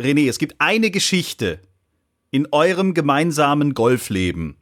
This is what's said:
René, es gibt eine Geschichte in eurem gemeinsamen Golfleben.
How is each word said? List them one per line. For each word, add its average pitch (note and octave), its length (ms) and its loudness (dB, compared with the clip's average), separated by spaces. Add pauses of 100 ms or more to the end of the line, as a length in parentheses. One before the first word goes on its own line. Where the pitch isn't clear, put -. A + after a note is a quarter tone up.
René, C#3+ 260 2
es A#2+ 120 -4
gibt D3+ 180 -6
eine G#3+ 320 0
Geschichte F3 680 -2 (720)
in C#3+ 180 0
eurem F3+ 420 2
gemeinsamen D3 840 2
Golfleben. F#2 880 0